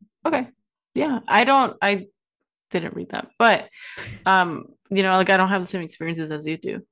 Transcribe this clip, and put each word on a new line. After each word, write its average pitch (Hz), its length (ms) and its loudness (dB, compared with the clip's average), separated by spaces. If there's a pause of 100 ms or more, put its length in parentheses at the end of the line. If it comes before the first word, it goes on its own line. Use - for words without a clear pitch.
(240)
Okay. 269 240 -2 (460)
Yeah. 269 320 -2
I 220 180 4
don't, 262 380 2
I 196 240 0 (640)
didn't 170 240 -6
read - 160 -10
that, - 180 -8 (100)
but, 226 300 4 (580)
um, 185 400 2 (240)
you 196 120 2
know, 190 140 2
like, 185 140 4
I 196 60 8
don't 185 140 4
have 196 120 0
the 180 40 -8
same 185 160 -6
experiences 160 500 -8
as 151 140 -8
you 160 100 -4
do. - 240 -10 (120)